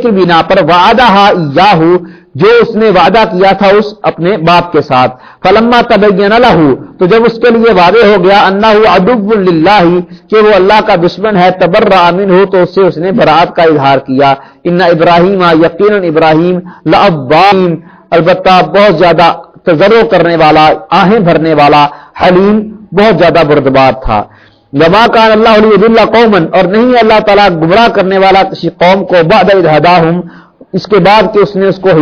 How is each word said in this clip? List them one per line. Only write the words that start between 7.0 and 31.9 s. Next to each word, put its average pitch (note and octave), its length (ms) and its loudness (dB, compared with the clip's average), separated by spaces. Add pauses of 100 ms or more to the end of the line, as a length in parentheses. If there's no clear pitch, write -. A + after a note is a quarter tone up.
جب A3+ 140 2
اس A3+ 160 -2
کے A#3+ 140 2
لیے A3+ 240 0
واضح G3 260 2
ہو G#3 180 2
گیا، G3 220 2
انہ G3+ 260 0 (160)
عدو G3 460 0 (120)
للہ، F3+ 380 0 (460)
کہ G#3 140 0
وہ G#3+ 100 2
اللہ G3+ 320 2
کا G#3 80 0 (100)
دشمن G3 320 -4
ہے، F3+ 120 2 (120)
تبرأ F3 560 0
منہ، F#3+ 360 0
تو F#3 100 0
اس - 120 -4
سے F#3+ 60 0
اس F3 180 0
نے F#3 140 -6
برات E3+ 440 0
کا E3+ 60 0
اظہار C#3 360 0
کیا، C3+ 360 -2 (300)
ان F3 180 -2
ابراہیم، F3 600 0 (220)
یقیناً G3+ 400 -2
ابراہیم، E3 540 0 (340)
لأوام، F3+ 680 0 (500)
البتہ F#3 440 0 (200)
بہت G3+ 240 2
زیادہ E3+ 280 2 (380)
تضرع G3 460 2
کرنے E3+ 260 0
والا، D#3 280 2 (360)
آہیں G3 180 0
بھرنے D#3+ 360 0
والا، D3 280 2 (400)
حلیم، F#3+ 340 2 (360)
بہت G3 260 0
زیادہ E3 300 2
بردبار C3+ 440 0 (120)
تھا۔ G#2+ 160 -2 (520)
وما E3+ 320 2 (100)
کان A3+ 180 2
اللہ A3 220 2 (120)
لیضل A3 320 2 (160)
قوما، A3 240 2 (180)
اور F#3 80 2
نہیں A3 280 0
ہے A#3+ 60 2
اللہ A3 280 2
تعالیٰ G3+ 220 2 (140)
گمراہ G#3 320 0
کرنے F#3+ 240 -2
والا F#3+ 320 2
کسی E3+ 180 -8 (140)
قوم F#3 220 0
کو، F3+ 120 -2 (140)
بعد G3+ 240 2
اذ F3+ 120 0
ہداہم، E3 540 0 (520)
اس F#3+ 140 -6
کے G#3 200 0
بعد G#3+ 160 2 (100)
کہ G#3 60 0
اس G3+ 180 0
نے G3 120 -2
اس F3+ 140 -4
کو F#3 60 0 (140)